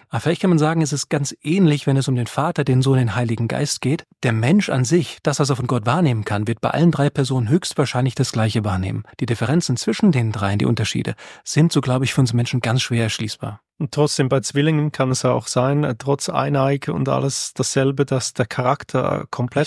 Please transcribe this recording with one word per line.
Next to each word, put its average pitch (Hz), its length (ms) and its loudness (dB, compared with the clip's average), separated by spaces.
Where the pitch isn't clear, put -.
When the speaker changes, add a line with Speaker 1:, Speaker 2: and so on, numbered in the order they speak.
Speaker 1:
Aber - 120 -4
vielleicht 160 200 0
kann 185 100 4
man 165 80 4
sagen, 160 220 2
es 143 120 -2
ist - 160 -6
ganz 143 320 -2
ähnlich, 156 460 2
wenn 139 100 2
es 135 100 0
um 131 80 0
den 120 120 -2
Vater, 156 360 -2
den 131 200 4
Sohn, 135 140 4
den 113 180 2
Heiligen 117 320 0
Geist 135 340 -4
geht. 139 220 -2
Der 127 80 2
Mensch 123 380 2
an 127 160 0
sich, 156 380 0
das, 147 160 0
was 139 100 2
er 139 80 2
von 123 100 -4
Gott 120 200 0
wahrnehmen 127 360 2
kann, 104 240 -2
wird 117 140 -2
bei 120 80 0
allen 160 220 4
drei 143 180 2
Personen 131 400 0
höchstwahrscheinlich 131 680 0
das - 160 0
Gleiche 110 320 0
wahrnehmen. 101 400 -4
Die - 60 -4
Differenzen 123 500 0
zwischen 208 380 2
den 117 180 0
dreien, 101 280 0
die - 60 2
Unterschiede, 110 500 -2
sind, 160 300 2
so 147 80 2
glaube 131 240 0
ich, - 80 -2
für 143 80 4
uns 120 100 2
Menschen 120 300 0
ganz 120 200 0
schwer 117 220 -2
erschließbar. 107 560 -6
Speaker 2:
Und 147 140 -4
trotzdem 147 360 2
bei 135 120 2
Zwillingen 151 500 0
kann 131 180 0
es 131 140 0
ja 127 80 4
auch 120 160 -2
sein, 139 360 0
äh, 123 140 -2
trotz 139 320 -2
Eineige 139 640 0
und 135 160 -2
alles 131 460 -2
dasselbe, 139 500 0
dass - 300 -4
der 123 100 -2
Charakter, 127 760 -2
äh, - 100 -14
komplett 123 360 -2